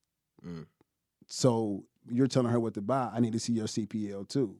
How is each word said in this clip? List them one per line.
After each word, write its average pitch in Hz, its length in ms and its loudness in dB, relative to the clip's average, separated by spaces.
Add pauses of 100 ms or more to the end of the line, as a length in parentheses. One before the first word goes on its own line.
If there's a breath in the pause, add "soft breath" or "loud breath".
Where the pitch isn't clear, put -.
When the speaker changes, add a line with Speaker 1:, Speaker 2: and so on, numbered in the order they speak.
(460)
Speaker 1:
Mm. 85 220 -10 (600)
Speaker 2:
So 113 560 0 (240)
you're 120 200 2
telling 123 240 2
her 117 80 4
what 113 160 -2
to 107 80 -4
buy. 123 280 0
I 113 80 -2
need 113 140 2
to 113 60 2
see 117 140 -2
your 110 140 0
C 107 200 -2
P 104 240 -4
L 98 140 -8
too." 107 340 0